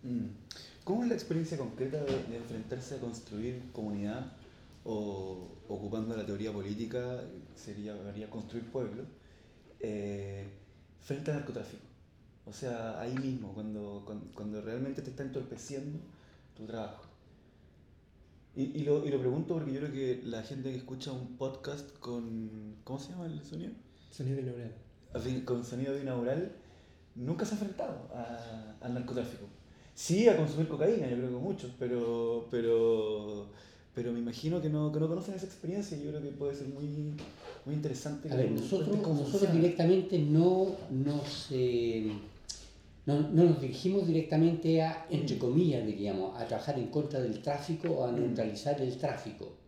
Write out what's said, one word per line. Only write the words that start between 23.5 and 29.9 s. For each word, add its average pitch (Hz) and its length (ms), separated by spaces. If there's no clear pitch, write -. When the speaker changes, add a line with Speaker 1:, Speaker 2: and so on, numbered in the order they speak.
Speaker 2:
Sonido 135 260
binaural. 120 360
Speaker 1:
Así, 127 280
con 120 240
sonido 131 340
binaural, 135 540
nunca 139 280
se 208 100
ha 202 40
enfrentado - 560
a, 117 680
al 120 140
narcotráfico. 123 520